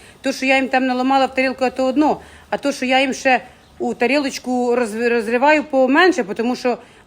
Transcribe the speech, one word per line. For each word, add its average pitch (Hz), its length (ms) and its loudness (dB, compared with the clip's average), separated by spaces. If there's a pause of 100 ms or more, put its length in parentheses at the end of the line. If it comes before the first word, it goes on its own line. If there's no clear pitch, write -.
(220)
То, 269 100 -2
що 262 140 -6
я 262 100 2
їм 262 120 0
там 262 180 0
наламала 262 400 2
в 262 100 -6
тарілку, 262 300 -2 (120)
то 262 80 0
одно, 262 340 2 (300)
а 208 80 -4
то, 277 140 -2
що 269 140 -6
я 262 160 2
їм 269 120 -2
ще 254 280 0 (380)
у 240 140 -4
тарілочку 247 840 -2
роз-, 233 340 -2
розриваю 240 540 2
поменше, 269 600 2
тому 226 320 -2
що 240 220 -2 (300)